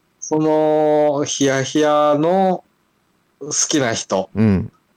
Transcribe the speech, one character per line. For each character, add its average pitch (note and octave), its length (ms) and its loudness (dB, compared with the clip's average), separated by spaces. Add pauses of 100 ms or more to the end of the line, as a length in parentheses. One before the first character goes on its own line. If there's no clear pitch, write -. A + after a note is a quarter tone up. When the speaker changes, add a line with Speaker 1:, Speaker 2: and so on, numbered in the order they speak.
(200)
Speaker 1:
そ - 180 -6
の D3+ 880 2
ヒ - 200 -4
ヤ C3+ 180 0
ヒ D3+ 160 -4
ヤ D3 400 2
の F#3 440 0 (760)
好 C#3 120 -14 (180)
き D#3 100 0
な A#2 140 0
人、 F#2+ 420 -4
Speaker 2:
う G#2 80 0
ん。 G2+ 280 0 (260)